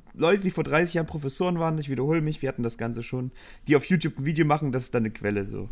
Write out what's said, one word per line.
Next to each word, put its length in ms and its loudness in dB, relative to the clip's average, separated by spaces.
Leute, 280 2
die 80 2
vor 140 -2
dreißig 300 2
Jahren 120 0
Professoren 520 -2
waren, 200 0
ich 120 -6
wiederhole 320 2
mich, 200 -2
wir 60 -2
hatten 140 -4
das 160 -2
Ganze 240 -4
schon, 280 -6
die 80 8
auf 80 4
YouTube 340 2
ein 60 -4
Video 220 2
machen, 260 2
das 120 0
ist 100 -4
dann 80 2
eine 80 0
Quelle, 340 -2
so. 280 -8